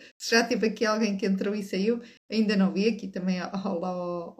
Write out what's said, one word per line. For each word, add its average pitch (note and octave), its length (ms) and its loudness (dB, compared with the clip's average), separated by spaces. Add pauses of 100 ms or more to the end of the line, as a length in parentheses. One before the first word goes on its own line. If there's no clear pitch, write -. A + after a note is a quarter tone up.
(180)
Se - 180 -8
já A#3+ 80 6
teve A3 240 0
aqui A3 180 0
alguém G#3+ 300 2
que G#3+ 100 -2
entrou G3 280 0
e G#3 80 -4
saiu, G#3 380 0 (300)
ainda G#3 260 2
não F#3+ 160 4
vi. G3+ 160 2
Aqui G3+ 200 -2
também F#3 340 -2
olá F#3 480 -4
ao, F3 500 -6